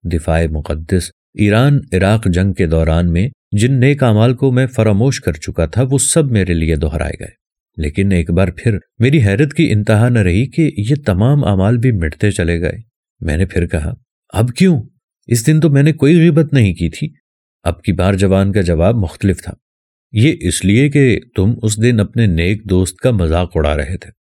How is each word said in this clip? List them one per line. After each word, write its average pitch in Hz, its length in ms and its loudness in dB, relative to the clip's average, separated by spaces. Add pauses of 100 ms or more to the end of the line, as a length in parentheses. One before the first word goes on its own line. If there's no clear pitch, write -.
دفاع 82 480 -2
مقدس، 78 600 -6 (220)
ایران 120 460 2 (140)
عراق 98 320 0
جنگ 95 280 0
کے 90 140 -2
دوران 80 440 0
میں 90 180 0 (220)
جن 123 280 0
نیک 139 240 2
اعمال 117 300 2
کو 135 180 0
میں 127 160 0
فراموش 110 540 0
کر - 120 -4
چکا - 320 -4
تھا، 107 260 -2
وہ 139 60 0
سب 143 340 0
میرے 92 220 0
لیے 80 220 0
دہرائے 73 440 -4
گئے۔ - 80 -14 (500)
لیکن 98 340 -2
ایک 87 200 0
بار 90 160 0 (100)
پھر 107 200 -2 (220)
میری 135 240 2
حیرت 110 300 0
کی 160 180 0
انتہا 110 380 2
نہ 120 100 2
رہی 95 260 0
کہ 160 320 -2
یہ 107 180 -2 (100)
تمام 117 380 0
اعمال 101 340 0
بھی 123 140 0
مٹتے 90 400 -2
چلے 85 300 -2
گئے۔ - 160 -4 (420)
میں 80 180 -4
نے 92 80 0
پھر 87 220 -4
کہا، 80 260 -6 (400)
"اب 120 220 -2
کیوں؟ 180 260 2 (460)
اس 117 200 0
دن 156 120 4
تو 156 100 2
میں 139 140 4
نے 156 100 2
کوئی 160 260 4
غیبت 160 340 2
نہیں 107 200 4
کی 85 160 -2
تھی۔" - 200 -10 (540)
اب 85 180 -6
کی 101 100 -4
بار 92 220 0
جوان 98 380 2
کا 101 100 0
جواب 85 340 0
مختلف 98 480 -2
تھا۔ - 100 -12 (580)
"یہ 110 300 2
اس 90 240 -2
لیے 117 240 4
کہ 139 300 2 (160)
تم 104 260 0
اس 107 200 -2
دن 120 180 2
اپنے 110 280 0
نیک 87 420 -2
دوست 92 280 0
کا 127 140 0
مذاق 87 440 0
اڑا 76 220 0
رہے 73 200 -6
تھے۔ - 240 -18 (120)